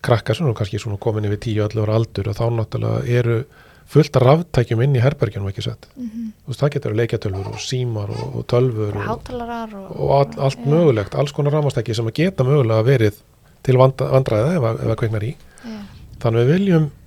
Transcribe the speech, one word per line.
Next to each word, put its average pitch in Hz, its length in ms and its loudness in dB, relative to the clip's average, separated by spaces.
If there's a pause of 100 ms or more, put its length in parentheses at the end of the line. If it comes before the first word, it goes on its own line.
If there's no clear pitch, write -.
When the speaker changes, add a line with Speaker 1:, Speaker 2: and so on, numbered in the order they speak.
Speaker 1:
krakka 117 320 0
sem 170 100 -2
eru 120 80 2
kannski 107 260 -4
svona 101 200 -6
komin 107 260 -2
yfir 101 140 -2
tíu, 107 240 -2
ellefu 107 180 -2
ára 107 140 0
aldur, 110 340 -2
að 104 80 -6
þá 117 160 -2
náttúrulega 113 540 -2
eru 120 300 2 (500)
fullt - 300 4
af 123 60 6
raftækjum 123 600 4
inn 143 120 2
í 117 60 4
herbergjunum, 110 480 0
ekki - 140 -8
satt? 117 240 -10 (100)
Speaker 2:
Mhm. 226 360 -8 (120)
Speaker 1:
Þú 139 60 -10
veist, - 80 -8
það 143 140 2
getur 117 180 -4
verið 107 100 0
leikjatölvur 101 460 -4
og 107 120 -10
símar 117 500 -4
og, 120 260 -8
og 117 120 -6
tölvur 110 480 0
Speaker 2:
Og - 20 -4
Speaker 1:
og, 101 100 -4
Speaker 2:
hátalarar 233 680 -8
og 196 260 -14
Speaker 1:
og 143 120 0
all, 139 340 2
allt 135 120 -2
Speaker 2:
Já. 131 80 -10
Speaker 1:
mögulegt, 143 500 2
alls 143 160 0
konar 143 220 0
rafmagnstæki 131 420 -2
sem 113 100 -2
að 113 80 -4
geta 180 300 0
mögulega 123 400 4
verið 113 300 4 (500)
til 127 140 2
vanda-, 135 340 4
vandræða 135 460 2
ef 143 60 0
að, 113 200 -2
ef 113 80 0
að 110 60 0
kviknar 110 260 -2
í. 123 120 -6 (280)
Speaker 2:
Já. 220 160 -12 (400)
Speaker 1:
Þannig 117 260 2
við 143 80 4
viljum 170 380 2 (160)